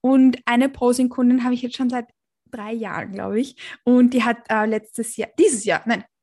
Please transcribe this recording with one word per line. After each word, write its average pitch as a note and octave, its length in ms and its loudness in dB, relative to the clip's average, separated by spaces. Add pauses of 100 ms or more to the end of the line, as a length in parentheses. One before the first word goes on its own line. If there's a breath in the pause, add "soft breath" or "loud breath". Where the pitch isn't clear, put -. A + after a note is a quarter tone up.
Und C4 440 4
eine A#3+ 220 2
Posing-Kundin B3 720 0
habe B3 120 -2
ich B3 80 -6
jetzt B3 120 -8
schon B3+ 160 -2
seit B3 160 -6 (420)
drei G#3+ 240 -12
Jahren, G3+ 380 -8
glaub G3 240 -8
ich. C4 220 -4 (260 loud breath)
Und B3 320 4
die B3 80 2
hat, A#3 160 -2 (120)
äh, G#3+ 160 0
letztes A3 500 -6
Jahr, - 200 -6
dieses D4 280 2
Jahr, F3+ 200 -2
nein, G#3+ 200 -4 (180)